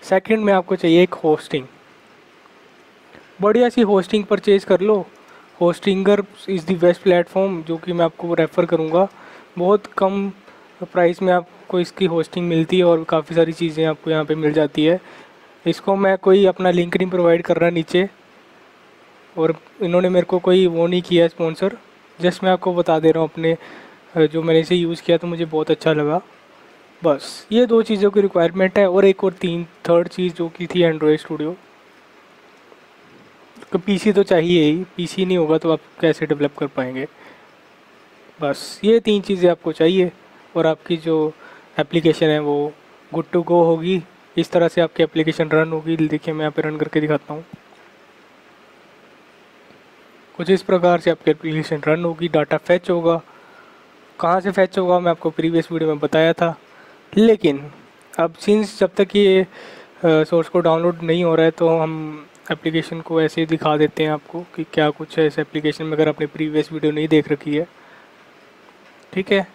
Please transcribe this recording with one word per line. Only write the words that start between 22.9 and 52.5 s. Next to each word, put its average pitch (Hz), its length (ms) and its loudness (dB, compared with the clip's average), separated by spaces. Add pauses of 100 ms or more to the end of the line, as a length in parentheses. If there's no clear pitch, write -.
दे 160 120 4
रहा 160 100 2
हूँ 156 80 -2
अपने, 165 280 -2 (600)
अ, 165 40 4
जो 156 200 0
मैंने 160 180 2
इसे 160 160 0
यूज़ 170 280 -2
किया 170 140 2
तो 175 100 -6
मुझे 170 180 -6
बहुत 156 260 -2
अच्छा 160 220 0
लगा। 151 280 -2 (840)
बस - 480 -4
ये 240 140 4
दो 226 180 2
चीज़ों 202 280 0
की 202 100 2
requirement 185 580 0
है। 196 100 4
और 196 160 2
एक 190 180 2
और 190 100 0
तीन, 175 300 -6
थर्ड 170 440 0
चीज़ 180 260 -6
जो 165 160 -8
की 170 180 -10
थी 175 240 0
Android 156 280 2
Studio, 151 340 -8 (2250)
तो 190 80 -2
पीसी 202 340 -2
तो 196 100 4
चाहिए 175 400 2
ही, 160 220 0 (120)
पीसी 180 280 -4
नहीं 185 120 0
होगा 160 200 2
तो 165 140 0
आप 156 80 0 (220)
कैसे 160 240 0
develop 147 320 -4
कर 147 100 -6
पाएंगे। 131 400 -8 (1300)
बस - 420 -8
ये 226 160 4
तीन 208 220 0
चीज़ें 180 300 0
आपको 165 200 -4
चाहिए 180 400 2 (440)
और 160 120 0
आपकी 160 300 -4
जो 156 360 -2 (460)
एप्लीकेशन 160 480 0
है 151 120 2
वो 147 340 -2 (400)
good 160 140 -6
to 175 140 -2
go 170 240 2
होगी। 165 380 -2 (340)
इस 165 140 -4
तरह 170 160 2
से 170 140 -2
आपकी 165 220 0
application 156 460 -2
run 160 220 0
होगी। 160 260 -4
देखिए 156 360 -2
मैं 156 80 -6
यहाँ 151 100 -4
पे 156 100 -4
रन 156 160 -6
करके 151 240 -2
दिखाता 151 320 -4
हूँ। 160 120 -14 (3000)
कुछ 165 120 -8
इस 190 120 4
प्रकार 175 380 2
से 170 120 0
आपकी 156 200 0
application 156 560 -4
run 165 180 0
होगी, 165 220 -4
Data 156 300 -2